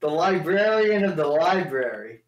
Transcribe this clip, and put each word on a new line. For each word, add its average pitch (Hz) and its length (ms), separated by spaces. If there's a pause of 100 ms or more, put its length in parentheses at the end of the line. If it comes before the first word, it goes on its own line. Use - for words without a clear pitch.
The 151 80
librarian 196 960
of 190 120
the 151 100
library. 131 1000